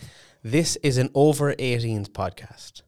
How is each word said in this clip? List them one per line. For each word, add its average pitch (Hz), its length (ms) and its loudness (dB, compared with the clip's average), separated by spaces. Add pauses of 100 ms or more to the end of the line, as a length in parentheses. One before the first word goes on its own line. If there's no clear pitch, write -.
(440)
This 151 380 0
is 131 160 2
an 127 160 2
over 143 420 4
eighteens 117 520 -2
podcast. - 800 -10